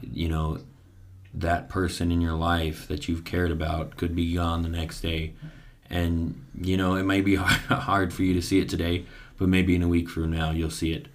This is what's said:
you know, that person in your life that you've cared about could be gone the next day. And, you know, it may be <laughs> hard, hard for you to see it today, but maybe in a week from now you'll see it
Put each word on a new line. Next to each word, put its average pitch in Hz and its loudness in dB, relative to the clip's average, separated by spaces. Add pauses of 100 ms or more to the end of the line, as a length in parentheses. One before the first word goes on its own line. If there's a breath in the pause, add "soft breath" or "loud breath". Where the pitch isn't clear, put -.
you - -4
know, 80 -2 (720)
that 85 -2
person 87 0
in 85 2
your 82 0
life 80 0
that - -6
you've 82 -2
cared 90 0
about 80 -2
could 85 -2
be 85 0
gone 85 0
the 82 -2
next 82 -6
day. 80 -4 (560 loud breath)
And, 85 0 (160)
you 92 2
know, 92 2
it 95 0
may 95 4
be 98 4
<laughs> - 4
hard, - 2
hard 95 2
for - -4
you 92 4
to 90 2
see 95 4
it 92 2
today, 87 0 (340 loud breath)
but 92 4
maybe 92 6
in 87 4
a 85 2
week 85 2
from 82 -2
now 80 0
you'll 80 0
see 80 -2
it - -8